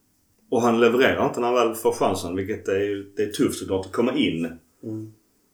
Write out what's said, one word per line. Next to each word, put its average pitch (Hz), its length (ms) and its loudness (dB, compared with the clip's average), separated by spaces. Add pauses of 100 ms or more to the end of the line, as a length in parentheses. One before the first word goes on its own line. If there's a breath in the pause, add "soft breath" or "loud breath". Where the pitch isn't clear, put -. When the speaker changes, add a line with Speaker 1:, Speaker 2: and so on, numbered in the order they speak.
(500)
Speaker 1:
Och 120 120 2
han 117 180 4
levererar 117 460 4
inte 139 140 -2
när 120 60 0
han 120 80 0 (140)
väl 110 60 -2
får 113 180 0
chansen, 92 440 -2
vilket 98 320 -6
är 98 120 0
ju, 101 360 -4
det 110 60 -2
är 104 60 0
tufft 104 300 -2
såklart 95 280 -4
att - 60 -16
komma 120 220 0
in. 82 380 -2 (320)
Speaker 2:
Mm. 110 280 -10 (420)